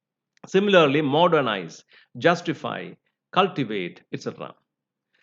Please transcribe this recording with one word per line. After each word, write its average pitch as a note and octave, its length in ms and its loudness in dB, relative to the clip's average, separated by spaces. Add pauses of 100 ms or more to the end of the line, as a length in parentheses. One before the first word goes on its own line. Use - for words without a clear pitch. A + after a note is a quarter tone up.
(460)
Similarly, F3+ 560 4
modernize, C#3 800 0 (360)
justify, B2+ 720 -2 (420)
cultivate, A2 680 -2 (100)
et - 100 -10
cetera. - 320 -12 (680)